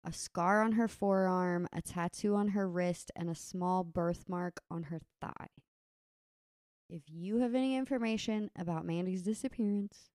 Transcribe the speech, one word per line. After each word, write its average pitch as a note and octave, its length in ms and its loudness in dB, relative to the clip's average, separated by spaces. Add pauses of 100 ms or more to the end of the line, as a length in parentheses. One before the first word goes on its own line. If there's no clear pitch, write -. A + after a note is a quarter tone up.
a E3 80 -8
scar F#3+ 500 2
on A3 100 4
her A3+ 160 4
forearm, F#3 840 2
a E3+ 80 -4
tattoo F#3 540 -2
on G#3 140 2
her G3 200 0
wrist, F3 460 -2
and E3+ 160 -4
a E3 60 -2
small F#3 480 0
birthmark F3 840 -2
on E3 160 -6
her D#3+ 160 -8 (200)
thigh. - 260 -10 (1500)
If E3 140 -10
you E3+ 320 -4
have A#3+ 160 2
any C4 220 2
information A3+ 800 0
about E3 260 -2
Mandy's F3+ 380 -2
disappearance G3+ 960 -2